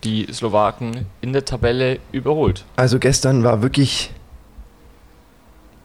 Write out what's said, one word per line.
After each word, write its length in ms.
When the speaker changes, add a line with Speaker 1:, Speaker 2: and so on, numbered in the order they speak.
Speaker 1:
die 300
Slowaken 720
in 120
der 120
Tabelle 540
überholt. 540
Speaker 2:
Also 200
gestern 460
war 180
wirklich 500